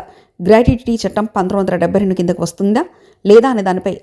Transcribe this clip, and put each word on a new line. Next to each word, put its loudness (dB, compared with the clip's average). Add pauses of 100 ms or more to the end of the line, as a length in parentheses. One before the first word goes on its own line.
(440)
గ్రాట్యుటీ 2
చట్టం -4
పంతొమ్మిది -4
వందల -2
డెబ్బై 0
రెండు 0
కిందకు -2
వస్తుందా -2 (400)
లేదా 6
అనే -2
దానిపై -4